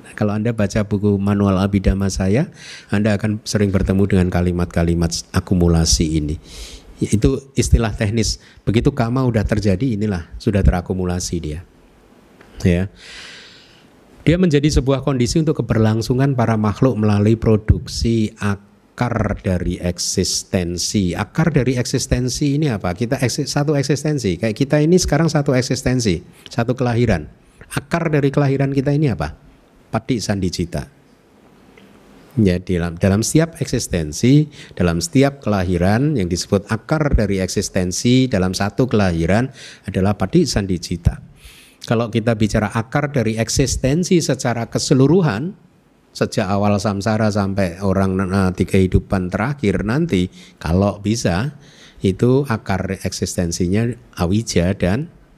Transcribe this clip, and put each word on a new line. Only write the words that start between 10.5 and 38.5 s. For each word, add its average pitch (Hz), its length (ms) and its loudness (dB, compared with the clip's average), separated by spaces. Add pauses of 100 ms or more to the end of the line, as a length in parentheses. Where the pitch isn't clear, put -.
terakumulasi 90 720 -2
dia. 78 240 -8 (1000)
Ya. 90 240 2 (1400)
Dia 170 160 2
menjadi 151 320 2
sebuah 131 320 0
kondisi 135 400 0
untuk 151 160 -2
keberlangsungan 120 800 0
para 113 160 2
makhluk 107 400 2
melalui 104 400 2
produksi 110 1040 0
akar 104 1040 -4
dari 90 320 0
eksistensi. - 1400 -2
Akar 120 400 -2
dari 131 240 0
eksistensi 127 800 -2
ini 147 160 0
apa? 90 240 -2
Kita 117 240 -2
eksis-, 131 320 -2
satu 143 240 0
eksistensi. 135 640 -2
Kayak 110 160 -2
kita 147 240 0
ini 156 160 4
sekarang 165 320 2
satu 147 240 0
eksistensi, 123 720 0 (240)
satu 117 320 -2
kelahiran. 113 480 0 (480)
Akar 165 320 -4
dari 143 240 0
kelahiran 139 400 0
kita 139 240 0
ini 147 160 2
apa? 76 240 -6 (560)
Pati 113 320 -2
sandicita. 90 640 -4 (1500)
Ya, 95 200 4
dalam, 85 360 -4
dalam 98 240 2
setiap 160 400 0
eksistensi, 117 880 0 (320)
dalam 85 240 0
setiap 139 400 0
kelahiran 101 720 0
yang 90 160 -2
disebut 90 400 -2
akar 139 480 0
dari 98 240 0
eksistensi 107 880 0
dalam 92 240 0